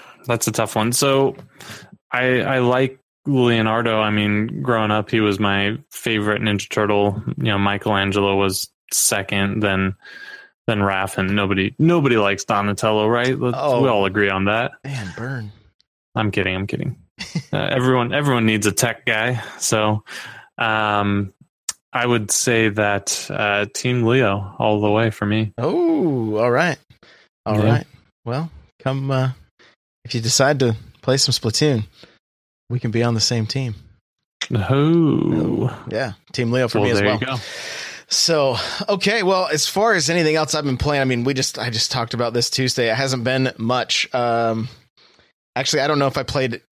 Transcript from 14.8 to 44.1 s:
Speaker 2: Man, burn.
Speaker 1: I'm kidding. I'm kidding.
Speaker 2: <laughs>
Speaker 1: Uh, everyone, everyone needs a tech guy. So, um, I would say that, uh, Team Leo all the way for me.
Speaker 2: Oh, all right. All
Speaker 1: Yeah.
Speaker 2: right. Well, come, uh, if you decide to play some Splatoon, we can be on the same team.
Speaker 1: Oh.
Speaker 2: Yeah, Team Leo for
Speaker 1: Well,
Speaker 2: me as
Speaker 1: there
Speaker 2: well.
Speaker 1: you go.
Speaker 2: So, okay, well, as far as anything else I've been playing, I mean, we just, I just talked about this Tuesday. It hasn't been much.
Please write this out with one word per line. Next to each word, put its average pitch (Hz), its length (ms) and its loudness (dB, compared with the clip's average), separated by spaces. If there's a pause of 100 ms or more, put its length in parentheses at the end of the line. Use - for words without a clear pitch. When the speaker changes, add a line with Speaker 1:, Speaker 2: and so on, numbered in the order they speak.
Speaker 2:
Man, 120 320 -8
burn. 113 360 -8 (640)
Speaker 1:
I'm 107 160 -2
kidding. 92 240 -2
I'm 95 120 -4
kidding. - 340 -6
Speaker 2:
<laughs> - 60 -20 (460)
Speaker 1:
Uh, - 40 -2 (120)
everyone, 127 460 0
everyone 139 320 2
needs 110 180 2
a 104 60 4
tech 113 340 -2
guy. 117 380 0 (160)
So, 107 440 0 (540)
um, 104 760 0 (600)
I 120 120 0
would 117 260 2
say 113 380 2
that, 101 600 -2
uh, 104 440 0
Team 123 320 0
Leo 101 520 2
all 107 240 2
the 107 80 2
way 110 220 2
for - 160 -4
me. 107 300 0
Speaker 2:
Oh, 160 800 0
all 117 120 2
right. 143 280 2 (680)
All 107 140 0
Speaker 1:
Yeah. 107 120 4
Speaker 2:
right. 113 160 2 (380)
Well, 143 240 -4 (300)
come, 135 320 -2
uh, 131 200 0 (720)
if - 100 -8
you 117 60 0
decide 135 400 2
to 120 140 4 (280)
play 131 140 2
some 135 160 0
Splatoon, 117 500 0 (880)
we 120 80 -2
can 120 100 -4
be 113 140 2
on 120 100 2
the 110 60 0
same 113 260 0
team. 123 300 -6 (800)
Speaker 1:
Oh. 143 1200 2 (140)
Speaker 2:
Yeah, 110 220 -4 (180)
Team 120 200 -2
Leo 127 180 2
for 110 100 0
Speaker 1:
Well, 101 60 2
Speaker 2:
me 120 60 2
as 113 80 2
Speaker 1:
there 101 80 2
Speaker 2:
well. 104 120 2
Speaker 1:
you 123 80 -2
go. 135 80 -4 (720)
Speaker 2:
So, 143 480 2 (340)
okay, 202 320 0
well, 185 300 2
as 151 160 0
far 220 260 2
as 151 160 2
anything 160 260 2
else 156 200 0
I've 151 100 -2
been 131 120 0
playing, 143 240 0
I 135 40 2
mean, 123 180 0
we 139 100 0
just, 131 260 -4
I 117 100 -4
just 110 220 -4
talked 117 220 -4
about 120 200 -2
this 117 160 0
Tuesday. 127 400 0
It 110 60 2
hasn't 131 280 -2
been 131 340 0
much. 117 580 -2